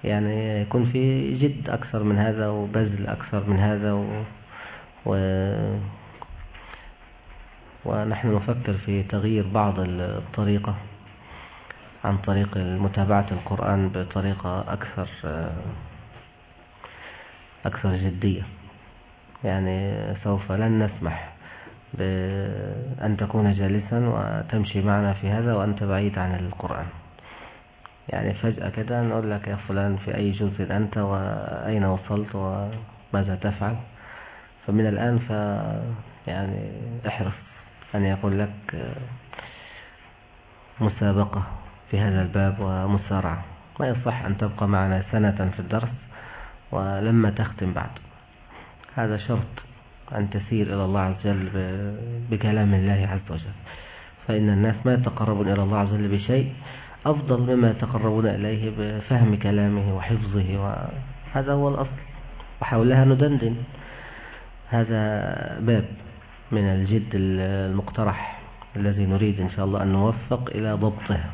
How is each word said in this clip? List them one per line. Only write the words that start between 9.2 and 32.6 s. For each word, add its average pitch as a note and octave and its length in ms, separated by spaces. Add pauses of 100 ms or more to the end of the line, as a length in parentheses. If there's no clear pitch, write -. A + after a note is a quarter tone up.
بعض G#2 240
الطريقة G2+ 960 (1300)
عن G2+ 140
طريق G2 380
متابعة G2 760
القرآن G2 580
بطريقة F#2+ 840
أكثر، G2 360 (2500)
أكثر G2 300
جدية. F#2 460 (1000)
يعني F#2+ 500 (300)
سوف G2+ 280
لن A2 300
نسمح E2+ 500 (640)
بأن G2+ 1200
تكون G#2 340
جالسا G2+ 460
وتمشي G#2+ 840
معنا G2+ 300
في G2 180
هذا A2+ 240
وأنت G2+ 300
بعيد G2 340
عن F#2 160
القرآن. - 520 (1200)
يعني G2+ 260
فجأة A2 340
كده A2 340
نقول A2+ 280
لك: G#2 180
"يا G2+ 80 (120)
فلان، G2 360
في G2+ 120
أي G#2 140
جزء G2 460
أنت G#2+ 220
وأين G2+ 840
وصلت G#2 500
وماذا G2 1080